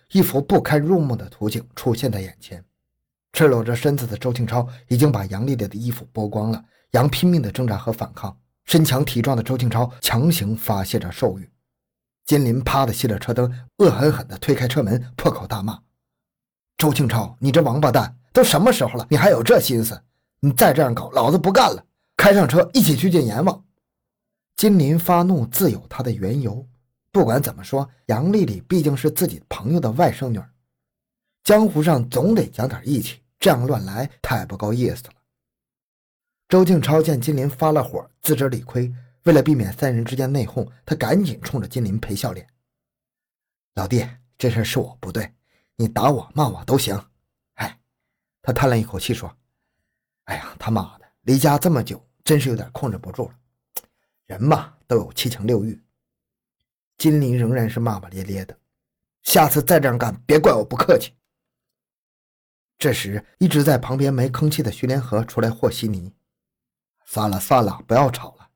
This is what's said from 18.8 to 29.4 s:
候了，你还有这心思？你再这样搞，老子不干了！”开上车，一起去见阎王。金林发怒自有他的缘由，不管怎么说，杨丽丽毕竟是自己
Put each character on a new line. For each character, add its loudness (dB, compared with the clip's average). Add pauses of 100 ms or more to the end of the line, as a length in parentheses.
候 -8
了， -6
你 6
还 4
有 4
这 6
心 0
思？ -8 (380)
你 2
再 4
这 2
样 0
搞， -8
老 0
子 4
不 0
干 4
了！” -12 (320)
开 8
上 4
车， 4
一 4
起 4
去 0
见 4
阎 -2
王。 -2 (920)
金 4
林 4
发 2
怒 2
自 0
有 -8
他 -8
的 -2
缘 -4
由， -6 (460)
不 2
管 2
怎 -8
么 -18
说， -4 (160)
杨 0
丽 2
丽 -4
毕 0
竟 0
是 -2
自 0
己 -12